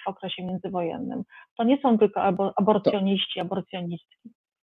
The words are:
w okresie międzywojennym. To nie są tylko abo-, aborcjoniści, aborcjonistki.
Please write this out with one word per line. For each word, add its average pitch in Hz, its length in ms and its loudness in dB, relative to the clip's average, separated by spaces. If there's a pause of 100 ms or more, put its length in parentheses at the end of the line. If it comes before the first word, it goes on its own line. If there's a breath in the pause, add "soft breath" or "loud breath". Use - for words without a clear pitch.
w - 20 -4
okresie 185 360 -8
międzywojennym. 185 800 -6 (340 soft breath)
To 233 60 0
nie 262 180 4
są 233 160 4
tylko 202 240 4
abo-, 196 340 0
aborcjoniści, 196 840 2
aborcjonistki. 180 920 -8 (400)